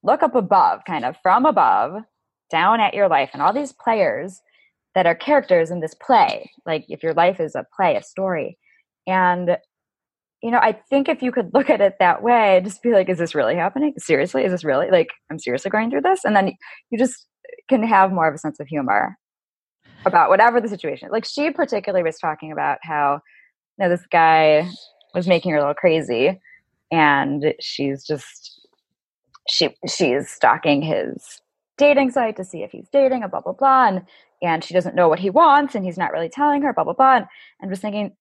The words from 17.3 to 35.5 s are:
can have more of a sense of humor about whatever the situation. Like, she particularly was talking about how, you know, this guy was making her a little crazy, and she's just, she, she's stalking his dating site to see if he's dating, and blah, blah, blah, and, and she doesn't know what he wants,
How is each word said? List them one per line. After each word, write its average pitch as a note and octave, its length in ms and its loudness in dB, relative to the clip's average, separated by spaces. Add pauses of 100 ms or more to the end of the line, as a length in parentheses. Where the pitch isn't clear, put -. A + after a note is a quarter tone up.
can A#3+ 120 2
have G3 300 2
more E3+ 160 0
of C#3+ 80 -2
a - 20 -16
sense - 220 -8
of C#3+ 80 -12
humor C3+ 500 -2 (880)
about F3 240 4
whatever A#3 300 6
the A#3 80 -4
situation. G3 440 -10
Like, A3+ 120 -4
she D4 260 -4
particularly G#3 540 -2
was D#3+ 160 -4
talking D#3 320 -6
about D3 300 -4
how, D3 400 -2 (580)
you G3 60 0
know, F3 40 0
this F3 220 -2
guy D#3+ 580 4 (460)
was F3+ 120 -2
making F3 240 0
her D3+ 60 0
a D3 40 2
little C#3+ 120 -2
crazy, D#3+ 680 0 (500)
and C#3+ 680 2
she's C#3 440 -8
just, - 640 -12 (840)
she, - 200 0 (180)
she's D3+ 420 -2
stalking C#3+ 520 0
his F#2+ 600 -8 (360)
dating C#4 340 4
site A#3 240 -2
to F#3+ 80 -12
see F3+ 200 -12
if - 80 -14
he's - 200 -20
dating, C4 320 2
and F#3+ 80 -10
blah, F3 80 -6
blah, F#3 140 -8
blah, C4 340 4
and, F#3 140 0 (400)
and E3 200 -2
she - 120 -14
doesn't F3+ 200 0
know F3 140 4
what D#3+ 120 2
he F#3+ 100 -4
wants, C#4+ 440 4